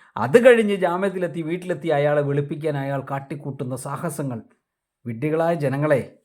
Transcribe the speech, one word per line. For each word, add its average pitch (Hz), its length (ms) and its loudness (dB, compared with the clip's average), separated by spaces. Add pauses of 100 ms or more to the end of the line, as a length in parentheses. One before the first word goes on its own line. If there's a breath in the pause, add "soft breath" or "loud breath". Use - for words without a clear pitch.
(160 loud breath)
അത് 226 300 6
കഴിഞ്ഞ് 226 280 6
ജാമ്യത്തിലെത്തി 180 680 -2
വീട്ടിലെത്തി 170 460 -6
അയാളെ 147 340 2
വെളുപ്പിക്കാൻ 143 560 -4
അയാൾ 139 320 -4
കാട്ടിക്കൂട്ടുന്ന 139 680 -8
സാഹസങ്ങൾ, 143 680 -8 (640)
വിഡ്ഢികളായ 156 480 -2
ജനങ്ങളെ 143 720 0